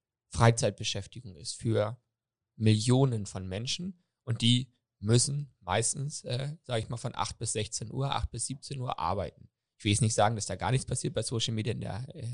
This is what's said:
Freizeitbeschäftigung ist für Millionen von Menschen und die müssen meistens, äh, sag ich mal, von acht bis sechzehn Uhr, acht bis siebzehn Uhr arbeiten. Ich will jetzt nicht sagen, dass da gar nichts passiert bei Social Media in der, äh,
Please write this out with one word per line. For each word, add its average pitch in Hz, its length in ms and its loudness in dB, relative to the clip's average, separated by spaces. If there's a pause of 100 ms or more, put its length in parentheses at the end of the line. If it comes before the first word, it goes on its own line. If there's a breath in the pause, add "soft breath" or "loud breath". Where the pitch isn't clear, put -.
(300)
Freizeitbeschäftigung 113 1040 2
ist - 200 -12
für 107 460 0 (560)
Millionen 113 720 4
von 95 220 -8
Menschen 131 520 -6 (240)
und 117 180 -2
die 123 300 6 (280)
müssen 123 600 2
meistens, 117 600 -2
äh, 139 400 -6
sag 120 160 -4
ich 107 100 -4
mal, 120 80 -6
von - 200 -8
acht - 220 -4
bis 117 140 -4
sechzehn 107 400 -6
Uhr, 135 220 -2
acht - 160 -2
bis 120 160 -6
siebzehn 135 340 -8
Uhr - 200 -6
arbeiten. 87 480 -4 (300)
Ich - 60 -8
will 104 80 6
jetzt 107 80 4
nicht 110 140 2
sagen, 110 220 4
dass 101 100 -6
da 98 80 -6
gar 95 160 -2
nichts 131 160 0
passiert - 260 -4
bei 110 100 -2
Social 113 320 -2
Media 107 180 -2
in - 80 -6
der, 104 340 -6
äh, 120 200 -10